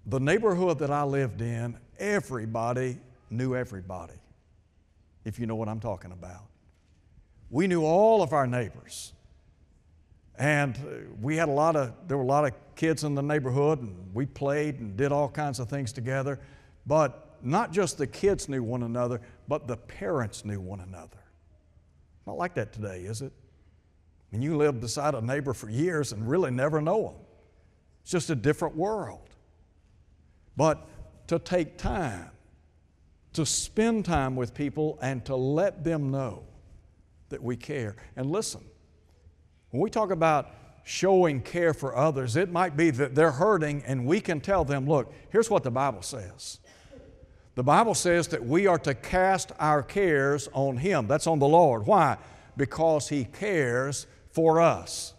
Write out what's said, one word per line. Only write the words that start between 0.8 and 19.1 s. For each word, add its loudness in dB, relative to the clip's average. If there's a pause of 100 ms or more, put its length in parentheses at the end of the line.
I 0
lived -2
in, -6 (200)
everybody -2 (300)
knew -2
everybody, -10 (1040)
if -8
you -4
know -4
what -4
I'm -6
talking -8
about. -18 (1040)
We 2
knew 2
all 6
of -2
our 2
neighbors. -6 (1200)
And, 0
uh, -12
we -2
had 2
a 0
lot 2
of, 0 (140)
there -2
were -2
a 0
lot 4
of 0 (220)
kids 0
in -2
the -2
neighborhood, 0
and -12
we -2
played -2
and -8
did 0
all 0
kinds -6
of -8
things -6
together. -4 (480)
But 0
not 0
just 0
the -2
kids 0
knew -2
one -4
another, -2 (260)